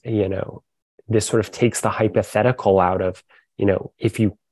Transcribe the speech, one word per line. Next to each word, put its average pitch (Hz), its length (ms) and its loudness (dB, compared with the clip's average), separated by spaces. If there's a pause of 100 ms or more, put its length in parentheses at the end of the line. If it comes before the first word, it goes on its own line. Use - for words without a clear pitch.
you 104 240 -2
know, - 340 -8 (460)
this 107 160 2
sort 113 160 0
of - 100 -4
takes - 300 0
the - 80 0
hypothetical 107 880 0
out 92 220 2
of, 92 240 -6 (320)
you - 80 -2
know, 95 340 0
if - 220 -2
you 104 160 0 (160)